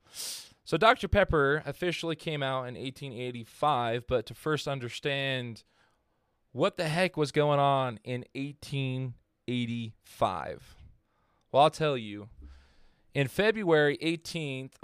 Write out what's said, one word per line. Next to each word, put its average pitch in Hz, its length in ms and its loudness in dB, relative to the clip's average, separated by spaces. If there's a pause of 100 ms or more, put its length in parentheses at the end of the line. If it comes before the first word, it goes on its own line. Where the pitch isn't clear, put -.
(640)
So - 120 -2
Doctor 220 320 2
Pepper 156 580 2
officially 165 500 -4
came 151 260 -4
out 131 220 -2
in 123 120 -10
eighteen 131 360 -10
eighty-five, 123 920 0
but 117 200 2
to 123 80 -12
first 151 340 -2
understand 131 960 -4 (880)
what 175 240 0
the 170 120 -2
heck 175 280 0
was 147 160 0
going 147 260 4
on 135 460 2
in 123 200 -6 (100)
eighteen 131 800 -6 (340)
eighty-five, 117 1300 -4 (760)
well, 135 140 8
I'll 156 60 6
tell 151 260 -2
you. 104 320 -10 (840)
In 143 140 2
February 170 760 4
eighteenth, 151 840 -6